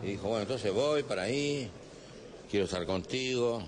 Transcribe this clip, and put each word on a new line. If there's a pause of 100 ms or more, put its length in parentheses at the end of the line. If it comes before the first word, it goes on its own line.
Y
dijo,
bueno,
entonces
voy
para
ahí, (800)
quiero
estar
contigo.